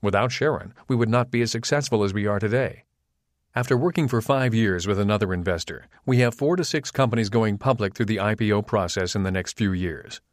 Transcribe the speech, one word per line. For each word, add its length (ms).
Without 300
Sharon, 420
we 80
would 140
not 220
be 100
as 100
successful 520
as 100
we 140
are 120
today. 440
After 220
working 300
for 140
five 320
years 340
with 120
another 340
investor, 540
we 140
have 140
four 220
to 80
six 260
companies 400
going 280
public 360
through 140
the 120
I 160
P 160
O 100
process 540
in 80
the 80
next 260
few 140
years. 500